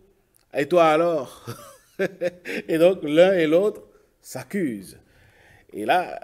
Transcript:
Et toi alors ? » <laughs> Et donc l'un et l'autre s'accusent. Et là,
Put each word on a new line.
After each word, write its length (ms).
Et 120
toi 180
alors ? » 600
<laughs> 720
Et 100
donc 240
l'un 320
et 120
l'autre 360
s'accusent. 760
Et 100
là, 400